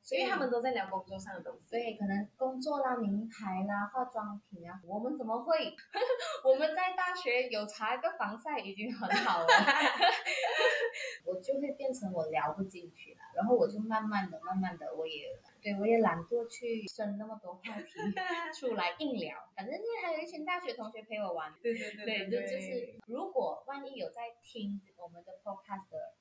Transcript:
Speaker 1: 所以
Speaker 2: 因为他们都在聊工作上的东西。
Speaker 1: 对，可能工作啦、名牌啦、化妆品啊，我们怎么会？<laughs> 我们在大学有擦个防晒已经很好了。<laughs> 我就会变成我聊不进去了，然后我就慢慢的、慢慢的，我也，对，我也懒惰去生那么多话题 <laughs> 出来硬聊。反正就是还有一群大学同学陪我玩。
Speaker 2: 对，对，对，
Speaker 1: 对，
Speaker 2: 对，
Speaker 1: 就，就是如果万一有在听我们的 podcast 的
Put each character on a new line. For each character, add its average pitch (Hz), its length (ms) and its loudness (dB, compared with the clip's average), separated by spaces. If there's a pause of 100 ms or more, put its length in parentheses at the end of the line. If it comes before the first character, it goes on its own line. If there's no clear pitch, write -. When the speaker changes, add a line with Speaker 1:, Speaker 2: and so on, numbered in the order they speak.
Speaker 1:
所 - 160 -2
以 392 40 4
Speaker 2:
因 403 40 4
为 403 60 0
他 370 60 2
们 262 120 2
都 233 120 2
在 262 100 0
聊 190 180 0
工 190 140 -4
作 190 160 -10
上 196 160 -10
的 175 60 -10
东 175 180 -12
西。 - 100 -20
Speaker 1:
对， 226 260 -2
可 202 120 -2
能 202 300 0
工 262 240 0
作 294 180 0
啦、 254 160 2
名 214 320 0
牌 196 380 -2
啦、 202 220 0
化 254 180 0
妆 214 340 -6
品 170 260 -14
啊， 185 200 -10
我 196 140 -4
们 254 180 0
怎 240 80 -4
么 233 180 0
会？ 311 320 2 (160)
<laughs> 508 540 0
我 262 100 10
们 311 180 2
在 370 220 2
大 359 180 2
学 247 360 2
有 208 160 -2
擦 226 320 -2
个 320 200 0
防 214 220 -2
晒 294 180 -2
已 196 160 -6
经 214 220 -4
很 - 140 -2
好 302 320 4
了。 - 60 4
<laughs> - 1800 4
我 - 160 -2
就 277 180 0
会 277 140 -2
变 262 200 -2
成 190 200 -4
我 160 140 0
聊 156 260 2
不 196 100 -2
进 170 300 -8
去 - 220 -18
了， - 40 -20 (160)
然 185 100 2
后 247 80 6
我 208 140 6
就 208 120 -4
慢 220 220 0
慢 202 300 0
的、 165 140 -12
慢 185 120 0
慢 180 200 0
的， 147 180 -8
我 160 100 -2
也， 147 220 -6 (340)
对， 208 160 -2
我 202 80 0
也 226 120 8
懒 180 220 6
惰 233 280 -2
去 226 400 -4
生 202 300 -4
那 214 100 -8
么 214 160 -10
多 180 120 -12
话 185 60 -20 (200)
题 349 100 -14
<laughs> 339 680 -2
出 240 180 0
来 175 240 0
硬 294 200 0
聊。 160 180 -6 (200)
反 196 120 -8
正 320 80 -4
就 403 60 -6
是 453 220 -2
还 330 80 0
有 311 80 -2
一 339 40 -6
群 339 200 -8
大 359 160 0
学 262 120 -4
同 226 160 -8
学 226 120 -12
陪 214 160 -8
我 190 160 -2
玩。 156 280 -6
Speaker 2:
对， 233 120 0
对， 208 180 -4
对， 208 140 -10
Speaker 1:
对， 202 240 -2
Speaker 2:
对， 196 180 0
Speaker 1:
就， - 80 -2
就 190 60 -4
是 190 460 -6
如 311 220 -6
果 196 380 0
万 277 180 -8
一 269 100 -12
有 185 140 -4
在 233 320 -10
听 202 380 -6 (160)
我 175 140 -14
们 170 160 -20
的 190 80 -14 (100)
podcast 196 480 -8
的 - 300 -8